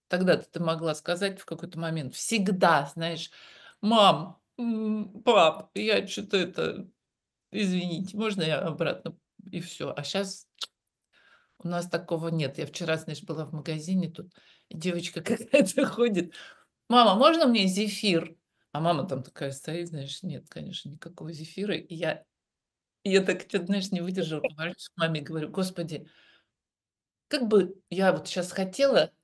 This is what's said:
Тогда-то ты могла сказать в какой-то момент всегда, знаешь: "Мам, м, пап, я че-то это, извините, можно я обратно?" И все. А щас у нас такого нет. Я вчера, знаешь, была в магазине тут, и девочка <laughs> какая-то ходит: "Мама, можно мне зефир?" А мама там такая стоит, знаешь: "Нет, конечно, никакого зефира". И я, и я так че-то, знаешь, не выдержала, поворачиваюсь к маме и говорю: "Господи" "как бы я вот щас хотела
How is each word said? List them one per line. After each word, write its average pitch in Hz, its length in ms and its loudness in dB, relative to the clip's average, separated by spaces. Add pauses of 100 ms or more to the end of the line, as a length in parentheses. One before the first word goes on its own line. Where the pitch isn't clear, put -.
Тогда-то 180 420 4
ты - 100 -6
могла 165 340 0
сказать 190 460 -4
в - 60 -20
какой-то 180 320 -10
момент 160 360 -4
всегда, 180 800 2
знаешь: 165 360 -6 (520)
"Мам, 196 560 4 (200)
м, 220 640 -4
пап, 180 520 6
я 202 300 0
че-то 196 320 -4
это, 180 500 -4 (640)
извините, 180 640 -2
можно 208 240 -2
я 156 180 0
обратно?" 151 560 -4 (360)
И 180 80 -8
все. - 360 -10
А 151 80 -6
щас - 420 -6 (1120)
у 170 100 -8
нас 175 200 -4
такого 170 400 -4
нет. 160 300 -2
Я 147 80 -6
вчера, 165 300 -4
знаешь, 160 260 -8
была 156 240 -8
в 139 60 -14
магазине 160 580 -2
тут, - 220 -16 (380)
и - 80 -12
девочка 175 440 -4
<laughs> - 0 -
какая-то - 640 2
ходит: 190 480 0 (540)
"Мама, 226 280 8
можно 320 300 8
мне 220 220 6
зефир?" 190 680 0 (360)
А 147 80 -4
мама 160 280 2
там 127 160 -4
такая 135 280 -8
стоит, 170 360 -8
знаешь: 139 360 -10
"Нет, 143 260 -10
конечно, 151 400 -12
никакого 160 420 -14
зефира". 165 440 -6
И - 180 -12
я, 160 300 -4 (800)
и 196 80 -2
я 190 100 6
так 185 260 -4
че-то, 175 180 -4
знаешь, 196 260 -2
не 170 100 -2
выдержала, 170 400 -4
поворачиваюсь 156 480 -6
к - 80 -16
маме 160 220 0
и 139 40 -8
говорю: 156 260 -6
"Господи" 175 580 -6 (1200)
"как 269 160 -2
бы 196 300 4 (140)
я 185 220 4
вот - 140 -4
щас 180 240 -6
хотела 190 600 2 (120)